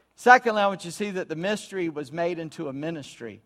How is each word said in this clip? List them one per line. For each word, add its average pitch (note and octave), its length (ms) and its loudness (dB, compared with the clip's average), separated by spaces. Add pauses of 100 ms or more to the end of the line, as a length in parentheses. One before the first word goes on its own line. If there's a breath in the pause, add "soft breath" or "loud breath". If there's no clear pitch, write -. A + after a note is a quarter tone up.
(160)
Secondly, A#3+ 440 6
I G3+ 60 6
want G3 180 -2
you E3+ 60 -10
to D3+ 60 -12
see G#3 160 -4
that F#3 160 -6
the D#3+ 80 -6
mystery F#3+ 520 -4
was D3 220 -8
made E3+ 300 -4
into D#3+ 280 -8
a C3 40 -8
ministry. C#3 720 -10